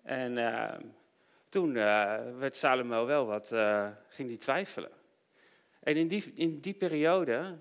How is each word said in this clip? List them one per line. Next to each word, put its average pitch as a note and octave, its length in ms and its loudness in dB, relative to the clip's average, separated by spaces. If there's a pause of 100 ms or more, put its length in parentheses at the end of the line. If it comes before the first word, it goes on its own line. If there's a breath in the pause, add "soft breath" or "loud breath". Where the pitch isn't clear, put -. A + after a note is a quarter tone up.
En, B2+ 340 -4
ehm, A2+ 440 -2 (680 soft breath)
toen, E3+ 260 0
eh, G#2 440 4 (180)
werd C3+ 180 -4
Salomo A#2+ 500 2
wel C#3 200 2
wat, G#2+ 260 -4
eh, G#2 380 2 (180)
ging B2+ 220 -10
die A#2 80 -8
twijfelen. C#3 540 -4 (920 soft breath)
En D3+ 140 2
in E3 100 2
die, G3+ 280 -4
in D#3+ 240 -2
die F#3+ 140 -6
periode E3 880 0